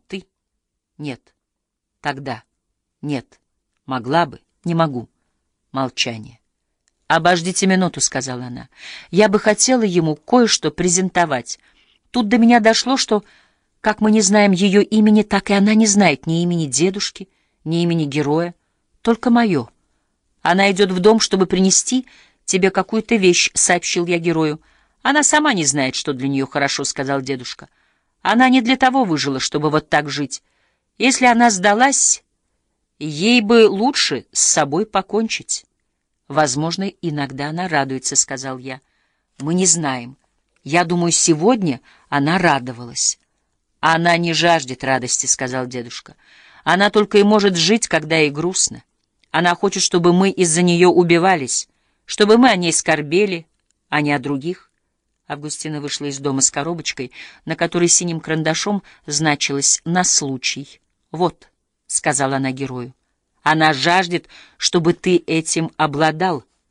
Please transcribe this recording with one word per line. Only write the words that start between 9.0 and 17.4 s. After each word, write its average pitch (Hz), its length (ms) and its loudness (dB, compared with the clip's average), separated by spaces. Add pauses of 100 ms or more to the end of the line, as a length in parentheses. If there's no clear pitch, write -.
«Я 208 180 4
бы 208 100 2
хотела 226 440 0
ему 170 320 0
кое-что 220 560 0
презентовать. 175 880 -2 (520)
Тут 226 180 -2
до 247 80 2
меня 233 220 6
дошло, 226 380 2
что, 208 260 -2 (580)
как 214 200 -2
мы 214 100 2
не 220 100 4
знаем 202 320 4
ее 196 280 4
имени, 214 420 4
так 202 280 -4
и - 20 2
она 202 200 2
не 220 120 4
знает 196 400 2
ни 165 160 -2
имени 175 240 -2
дедушки, 190 640 -4 (360)